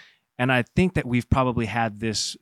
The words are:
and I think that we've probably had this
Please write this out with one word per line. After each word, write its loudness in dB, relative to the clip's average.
and 0
I 2
think 2
that -2
we've 0
probably 2
had -2
this -4